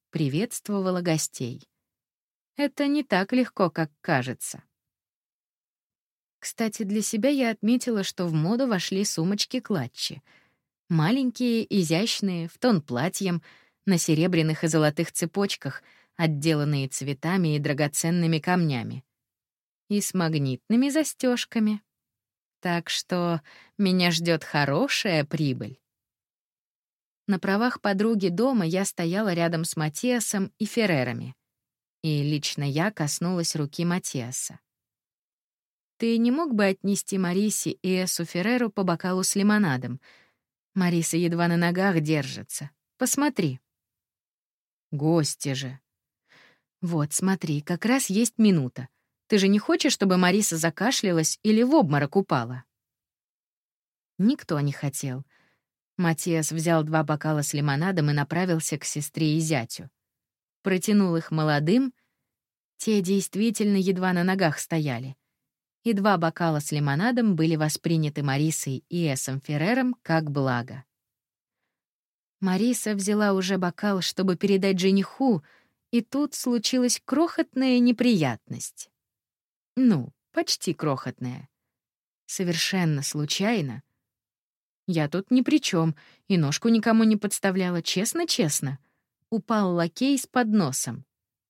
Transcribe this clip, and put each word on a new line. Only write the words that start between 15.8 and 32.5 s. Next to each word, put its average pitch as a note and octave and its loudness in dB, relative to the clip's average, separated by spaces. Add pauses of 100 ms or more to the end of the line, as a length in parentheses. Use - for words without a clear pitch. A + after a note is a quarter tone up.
отделанные D3 0
цветами D#3 -2
и D3 0
драгоценными D#3 0
камнями. C3+ -2 (840)
И G#3 0
с - -6
магнитными D#3+ 0
застежками. A#3+ -2 (760)
Так E3+ -4
что F3 -2 (360)
меня F#3 4
ждет E3 0
хорошая D#3 0
прибыль. C3 -4 (1500)
На G3 0
правах G#3 0
подруги G3+ 0
дома G#3+ 0
я F#3 0
стояла F#3 -2
рядом E3+ 0
с - -8
Матиасом G3+ -2
и G#3+ -4
Феррерами. C3 -2 (680)
И D3+ -2
лично D3 -4